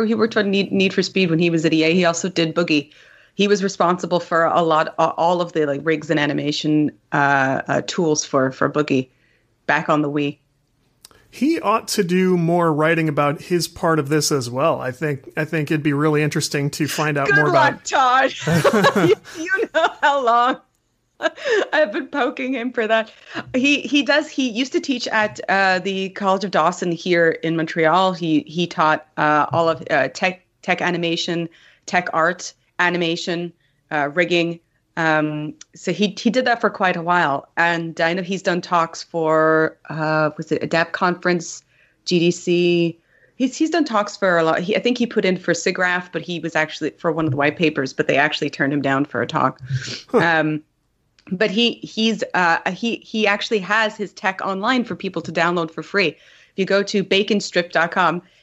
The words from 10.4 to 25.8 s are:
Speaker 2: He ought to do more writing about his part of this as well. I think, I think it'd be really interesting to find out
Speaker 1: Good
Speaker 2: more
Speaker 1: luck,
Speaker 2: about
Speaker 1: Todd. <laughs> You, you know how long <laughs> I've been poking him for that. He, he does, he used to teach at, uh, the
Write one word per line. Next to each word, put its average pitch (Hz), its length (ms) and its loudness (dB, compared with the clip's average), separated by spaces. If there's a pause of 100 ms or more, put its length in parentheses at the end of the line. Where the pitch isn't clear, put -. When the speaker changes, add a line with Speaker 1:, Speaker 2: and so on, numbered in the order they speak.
Speaker 2:
He 320 300 0
ought 220 300 -2
to - 140 0
do 185 320 2
more 170 380 2
writing 160 340 2
about 143 340 0
his 175 260 -2
part 160 320 0
of 135 100 -2
this 151 220 0
as 131 180 -2
well. 131 320 0
I 127 100 -6
think, 139 460 -6
I 156 80 -2
think 151 240 -4
it'd 151 140 0
be 151 100 2
really 151 300 2
interesting 147 480 -2
to 147 160 -2
find 151 280 -2
out 139 120 0
Speaker 1:
Good - 80 2
Speaker 2:
more 151 160 4
Speaker 1:
luck, 320 220 4
Speaker 2:
about - 120 -14
Speaker 1:
Todd. 262 480 2 (640)
<laughs> 190 120 4
You, 440 80 6 (220)
you 381 340 -2
know 330 180 2 (120)
how 285 220 2
long 240 380 2 (580)
<laughs> - 540 -2
I've 208 180 2
been 269 160 -6
poking 269 460 -4
him 247 180 -4
for 226 160 -2
that. 220 240 0 (420)
He, 269 280 2
he 285 200 0
does, 285 280 0
he 262 200 -2
used 240 220 -4
to 349 80 0
teach 262 300 -4
at, 214 380 -2
uh, 190 300 2
the 190 320 -4